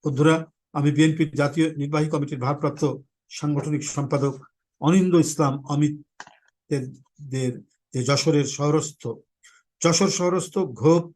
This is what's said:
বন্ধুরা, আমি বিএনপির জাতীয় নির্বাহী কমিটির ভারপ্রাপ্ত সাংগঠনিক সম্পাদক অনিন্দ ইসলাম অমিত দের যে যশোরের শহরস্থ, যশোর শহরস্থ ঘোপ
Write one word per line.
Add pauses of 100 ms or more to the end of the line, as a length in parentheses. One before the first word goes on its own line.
বন্ধুরা, (220)
আমি
বিএনপির
জাতীয়
নির্বাহী
কমিটির
ভারপ্রাপ্ত (460)
সাংগঠনিক
সম্পাদক (460)
অনিন্দ
ইসলাম
অমিত (760)
দের (400)
যে
যশোরের
শহরস্থ, (760)
যশোর
শহরস্থ
ঘোপ (120)